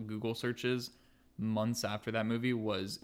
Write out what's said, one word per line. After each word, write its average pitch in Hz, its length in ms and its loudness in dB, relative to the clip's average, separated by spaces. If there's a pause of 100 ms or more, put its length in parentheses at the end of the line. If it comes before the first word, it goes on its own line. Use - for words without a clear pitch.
Google 110 260 -2
searches 123 580 0 (460)
months 110 460 2
after 104 280 -2
that 113 140 2
movie 117 280 2
was, 104 500 -2